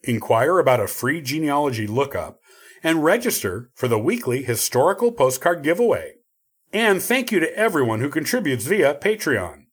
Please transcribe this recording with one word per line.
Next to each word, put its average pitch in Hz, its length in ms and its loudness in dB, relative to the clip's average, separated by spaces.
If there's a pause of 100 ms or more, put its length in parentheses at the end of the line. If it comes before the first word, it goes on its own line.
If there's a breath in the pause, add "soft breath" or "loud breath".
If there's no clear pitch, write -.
inquire 123 560 2
about 131 200 4
a 98 80 -2
free 143 320 -4
genealogy 143 680 -2
lookup, 110 520 -4 (440 loud breath)
and 160 200 0
register 139 720 0
for - 140 -4
the 117 100 2
weekly 135 460 -2
historical 156 680 0
postcard 147 520 0
giveaway. 160 500 0 (580)
And 202 300 2
thank 254 300 -2
you 196 80 2
to 160 180 -2
everyone 139 440 0
who 143 80 -2
contributes 147 560 -2
via 151 280 2
Patreon. 143 800 -2